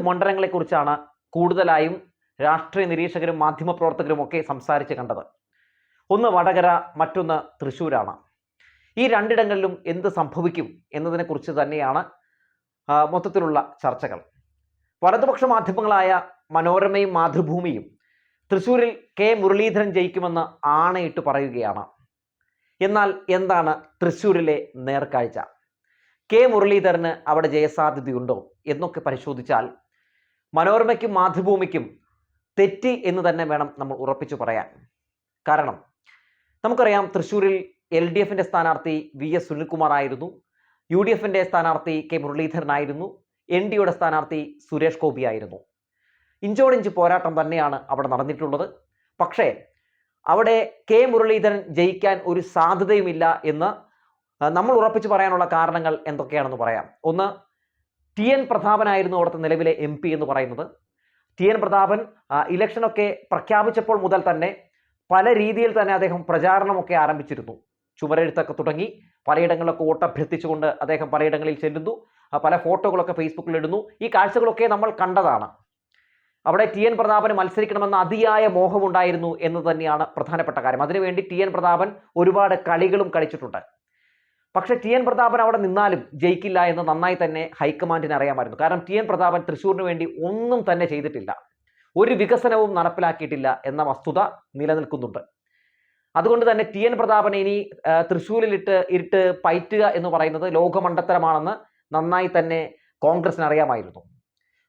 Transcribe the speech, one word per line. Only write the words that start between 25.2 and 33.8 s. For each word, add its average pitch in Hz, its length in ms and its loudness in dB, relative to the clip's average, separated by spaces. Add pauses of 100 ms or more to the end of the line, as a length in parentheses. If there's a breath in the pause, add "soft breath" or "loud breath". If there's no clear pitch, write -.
കെ 226 80 8 (100)
മുരളീധരന് 190 600 4 (200)
അവിടെ 160 240 2
ജയസാധ്യതയുണ്ടോ 135 960 -2 (220)
എന്നൊക്കെ 170 340 -8
പരിശോധിച്ചാൽ 127 600 -4 (840)
മനോരമയ്ക്കും 220 640 2
മാതൃഭൂമിക്കും 185 680 0 (720)
തെറ്റി 202 340 2 (160)
എന്ന് 180 200 -2
തന്നെ 165 140 0 (100)
വേണം 143 260 -2
നമ്മൾ 135 240 -8